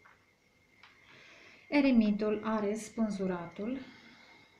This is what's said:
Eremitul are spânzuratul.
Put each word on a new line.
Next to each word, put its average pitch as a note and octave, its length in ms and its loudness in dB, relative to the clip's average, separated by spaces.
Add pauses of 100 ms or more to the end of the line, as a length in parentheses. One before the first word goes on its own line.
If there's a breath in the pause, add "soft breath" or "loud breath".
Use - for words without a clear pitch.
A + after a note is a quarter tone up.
(1700 loud breath)
Eremitul A3 760 4
are G#3+ 300 -2
spânzuratul. G3+ 1040 -4 (800 loud breath)